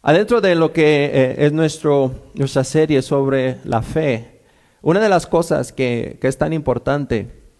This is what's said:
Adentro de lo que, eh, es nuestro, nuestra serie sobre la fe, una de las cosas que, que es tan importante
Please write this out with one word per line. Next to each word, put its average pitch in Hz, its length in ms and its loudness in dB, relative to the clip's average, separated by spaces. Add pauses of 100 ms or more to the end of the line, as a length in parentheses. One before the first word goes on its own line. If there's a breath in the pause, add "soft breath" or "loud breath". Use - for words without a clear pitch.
Adentro 208 380 2
de 190 140 2
lo 160 180 2
que, 151 340 4
eh, 131 320 2
es 147 140 4
nuestro, 147 600 0 (220)
nuestra 139 280 -2
serie 151 400 2
sobre 135 640 -2
la 113 180 -2
fe, 131 600 -4 (380 soft breath)
una 175 200 0
de 220 80 2
las 185 180 2
cosas 165 460 -2
que, 120 480 -4
que 131 80 -2
es 135 100 -4
tan 151 140 -2
importante 131 920 -4 (180)